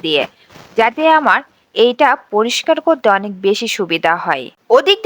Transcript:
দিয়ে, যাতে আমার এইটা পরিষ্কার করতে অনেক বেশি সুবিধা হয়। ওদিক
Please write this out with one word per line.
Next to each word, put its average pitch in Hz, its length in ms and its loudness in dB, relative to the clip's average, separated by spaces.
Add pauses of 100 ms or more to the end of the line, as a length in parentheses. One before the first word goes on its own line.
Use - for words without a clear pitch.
দিয়ে, 151 180 0 (560)
যাতে 233 240 0 (160)
আমার 233 220 2 (340)
এইটা 240 340 2 (260)
পরিষ্কার 240 420 0 (100)
করতে 311 200 0 (120)
অনেক 202 140 -8 (140)
বেশি 214 300 -2
সুবিধা 165 360 -2 (120)
হয়। 143 200 -4 (320)
ওদিক 381 300 2